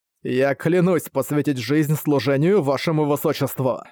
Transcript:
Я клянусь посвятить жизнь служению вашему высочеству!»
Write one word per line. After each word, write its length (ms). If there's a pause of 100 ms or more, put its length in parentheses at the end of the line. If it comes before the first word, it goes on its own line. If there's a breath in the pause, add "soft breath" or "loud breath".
(220)
Я 340
клянусь 540
посвятить 480
жизнь 380
служению 680
вашему 440
высочеству!» 760 (100)